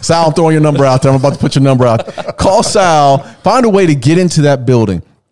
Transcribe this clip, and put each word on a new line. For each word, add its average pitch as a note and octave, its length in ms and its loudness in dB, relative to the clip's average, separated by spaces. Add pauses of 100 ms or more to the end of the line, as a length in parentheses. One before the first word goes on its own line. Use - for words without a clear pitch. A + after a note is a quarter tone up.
Sal, E3 260 0
I'm D3+ 60 -2
throwing D#3+ 200 0
your D#3 80 2
number C#3+ 240 0
out C3 160 0
there. C3+ 100 2
I'm C3+ 60 2
about C#3 160 0
to - 60 -12
put D3+ 160 -2
your C3+ 80 2
number B2+ 240 2
out. - 500 -4
Call G3+ 240 0
Sal. D3+ 560 2 (260)
Find A#3+ 220 0
a A3+ 40 2
way F#3+ 180 2
to D3+ 80 2
get C#3+ 240 0
into E3 240 0
that C#3 240 0
building G#2+ 340 0 (300)